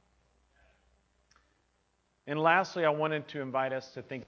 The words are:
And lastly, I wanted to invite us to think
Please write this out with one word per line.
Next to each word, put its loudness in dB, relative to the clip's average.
And -2
lastly, 4
I 6
wanted 0
to -8
invite -2
us -6
to -12
think -10